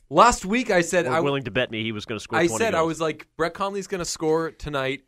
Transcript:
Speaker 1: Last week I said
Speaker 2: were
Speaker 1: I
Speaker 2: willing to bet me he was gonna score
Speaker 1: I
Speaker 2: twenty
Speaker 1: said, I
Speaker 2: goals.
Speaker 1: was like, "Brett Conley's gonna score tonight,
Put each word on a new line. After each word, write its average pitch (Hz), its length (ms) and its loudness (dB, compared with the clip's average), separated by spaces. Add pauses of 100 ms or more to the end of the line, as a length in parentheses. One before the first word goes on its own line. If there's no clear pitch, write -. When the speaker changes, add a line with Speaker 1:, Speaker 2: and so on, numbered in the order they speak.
Speaker 1:
Last 214 380 6
week 220 240 0
I 180 100 4
said 170 240 2
Speaker 2:
were 151 80 -2
Speaker 1:
I 160 80 2
Speaker 2:
willing 139 220 0
to 113 80 -8
bet 117 200 0
me 113 120 -4
he 113 100 -4
was 104 140 -8
gonna 107 140 -4
score - 180 -2
Speaker 1:
I 170 80 4
Speaker 2:
twenty 214 180 0
Speaker 1:
said, 208 100 0
I 165 40 0
Speaker 2:
goals. 165 100 2
Speaker 1:
was 160 120 -6
like, - 260 -4 (100)
"Brett 170 160 -2
Conley's 196 360 -4
gonna 175 180 -6
score 160 460 0
tonight, 139 540 -4